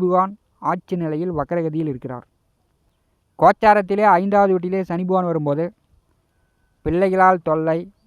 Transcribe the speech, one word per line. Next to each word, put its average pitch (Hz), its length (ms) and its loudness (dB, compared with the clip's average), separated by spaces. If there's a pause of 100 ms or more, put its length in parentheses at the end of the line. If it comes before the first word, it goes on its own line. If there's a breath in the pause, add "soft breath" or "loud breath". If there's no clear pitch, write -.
பகவான் 185 300 0 (360)
ஆட்சி 180 320 -6
நிலையில் 165 360 -6
வக்கரகதியில் 160 540 -4
இருக்கிறார். 123 340 -12 (1120)
கோச்சாரத்திலே 202 680 4 (140)
ஐந்தாவது 202 360 2
வீட்டிலே 180 340 -4
சனி 175 160 -4
பகவான் 185 240 0
வரும்போது 151 340 -2 (1200)
பிள்ளைகளால் 185 600 2
தொல்லை, 160 300 0 (300)